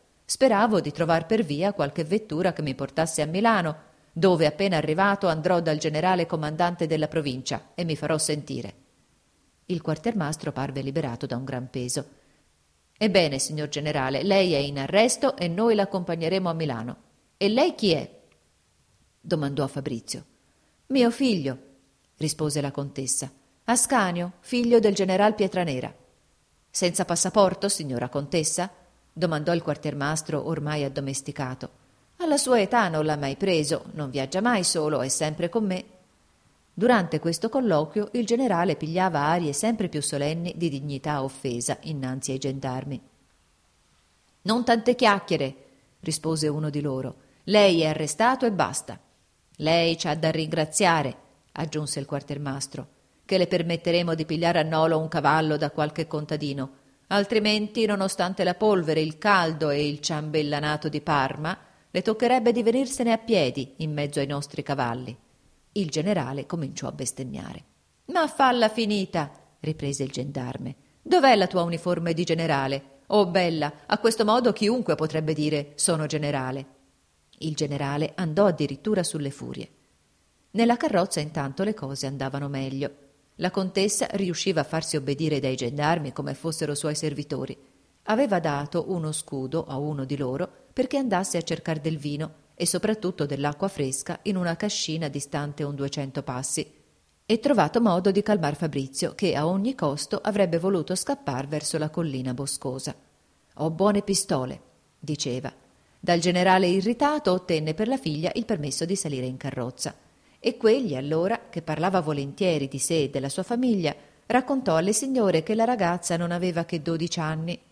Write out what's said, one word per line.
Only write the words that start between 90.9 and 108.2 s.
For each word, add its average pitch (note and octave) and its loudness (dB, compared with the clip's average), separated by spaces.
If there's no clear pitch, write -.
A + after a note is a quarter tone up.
andasse G3 0
a E3 -2
cercar D#3+ -4
del D#3 -2
vino D3 -8
e F#3+ 0
soprattutto G#3+ 0
dell'acqua C#3+ -2
fresca C#3+ -4
in G3+ -2
una F3 0
cascina E3 -2
distante D3 -6
un C#3+ -4
duecento C#3 -4
passi, C3+ -4
e A3+ 2
trovato A3+ 4
modo F#3+ 4
di F#3+ 2
calmar D#3+ 2
Fabrizio, C#3+ -4
che F3+ 0
a D3 2
ogni G3 0
costo D3+ -2
avrebbe G3 2
voluto F#3 0
scappar C#3 -4
verso D3+ -4
la D3+ -2
collina C3 -4
boscosa. C3+ -6
"Ho D#3+ -2
buone G3+ 2
pistole", C#3 -2
diceva. C#3 -6
Dal F3 2
generale F3+ 4
irritato A#3 2
ottenne D#3+ 0
per G#3+ -2
la C4 0
figlia D#3+ -2